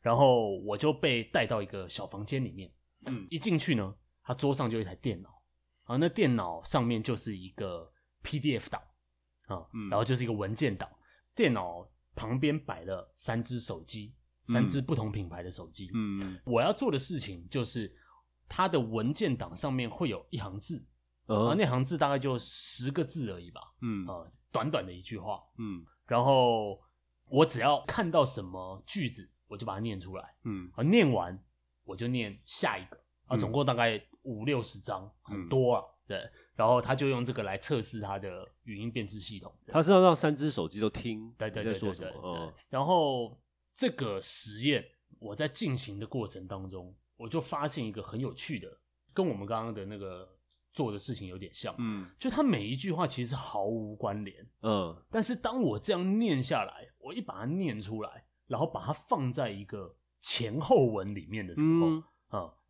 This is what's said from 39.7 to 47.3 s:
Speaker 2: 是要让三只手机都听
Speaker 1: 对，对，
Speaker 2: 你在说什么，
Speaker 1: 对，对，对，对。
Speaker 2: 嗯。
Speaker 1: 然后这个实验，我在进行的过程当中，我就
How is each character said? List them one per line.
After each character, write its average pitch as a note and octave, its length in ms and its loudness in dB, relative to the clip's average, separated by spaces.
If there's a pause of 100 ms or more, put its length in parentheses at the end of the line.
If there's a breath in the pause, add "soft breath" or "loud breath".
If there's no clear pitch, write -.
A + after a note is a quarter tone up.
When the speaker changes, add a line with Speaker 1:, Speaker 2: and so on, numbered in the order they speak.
Speaker 2:
是 D#3+ 100 6
要 F#3 100 12
让 F3+ 120 10
三 D3+ 220 2
只 C#3+ 160 0
手 F2+ 160 -2
机 G2 100 -8
都 G#2+ 120 2
听 A2 480 -6
Speaker 1:
对， A2 120 -4
对， G#2 140 -6
Speaker 2:
你 A2 80 0
在 - 20 2
说 G2 200 -2
什 E2+ 100 -8
么， F#2 80 -8
Speaker 1:
对， - 100 -12
对， - 0 -
对， F2+ 120 -6
对。 E2 140 -6
Speaker 2:
嗯。 D#2+ 60 -14 (160)
Speaker 1:
然 C3+ 160 0
后 C3+ 540 2 (340)
这 B3+ 180 2
个 G#2+ 300 -4
实 G#2+ 420 -4
验， C3+ 200 2 (360)
我 G#2 140 -10
在 D3+ 140 0
进 D3 300 -2
行 G2+ 200 -8
的 G#2+ 80 -6
过 A2 220 -4
程 F#2 180 -12
当 F#2+ 240 -10
中， F#2 240 -12 (220)
我 A#2 140 -12
就 D#3+ 100 -2